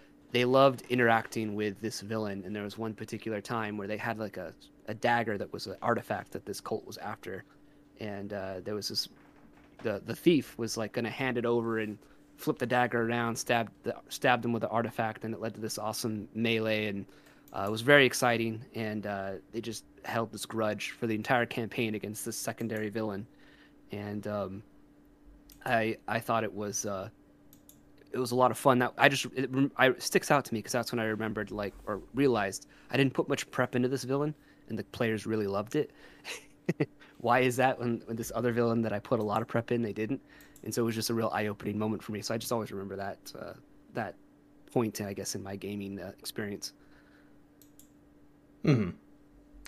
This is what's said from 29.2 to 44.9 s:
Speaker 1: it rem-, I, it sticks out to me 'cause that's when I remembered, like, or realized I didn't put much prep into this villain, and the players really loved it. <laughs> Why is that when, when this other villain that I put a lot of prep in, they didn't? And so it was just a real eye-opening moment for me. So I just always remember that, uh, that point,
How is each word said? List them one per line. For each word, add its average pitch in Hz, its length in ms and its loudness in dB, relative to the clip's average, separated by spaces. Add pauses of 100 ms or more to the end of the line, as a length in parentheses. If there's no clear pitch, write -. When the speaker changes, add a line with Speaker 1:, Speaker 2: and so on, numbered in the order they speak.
Speaker 1:
it 131 160 -2
rem-, 135 260 4
I, 127 120 8
it 123 120 0
sticks - 300 2
out 143 140 4
to - 100 -8
me 104 80 -2
'cause - 80 -10
that's 120 200 -2
when 120 80 -2
I 113 40 0
remembered, 107 480 -2
like, 104 240 -6 (100)
or 101 160 -4 (140)
realized 113 520 2 (220)
I - 80 -6
didn't 135 160 4
put - 160 2
much - 220 -4
prep 127 240 0
into 127 120 4
this 131 160 -2
villain, 143 300 0 (340)
and 107 120 -6
the 101 60 -4
players 110 420 -2
really 110 180 0
loved 101 300 -2
it. 151 160 0 (880)
<laughs> 147 80 0 (320)
Why 120 220 6
is 127 160 4
that 127 200 6
when, 120 280 0
when 113 120 -6
this 113 160 -6
other 120 180 2
villain 117 300 4
that 110 120 0
I 101 60 0
put 120 200 0
a 107 40 0
lot 107 200 2
of - 40 -12
prep - 240 0
in, 120 120 2
they 104 100 -2
didn't? 107 280 -2 (420)
And 107 100 -8
so 123 80 0
it 113 40 4
was 113 100 0
just 110 160 -2
a - 20 0
real 113 200 2
eye-opening 104 440 -2
moment 107 240 -2
for - 100 -10
me. 104 100 -6
So 113 120 -4
I 113 40 0
just 113 140 -4
always 110 200 -2
remember 98 240 -8
that, 98 220 -8 (220)
uh, 85 140 -12 (400)
that 104 220 -4 (560)
point, 110 300 0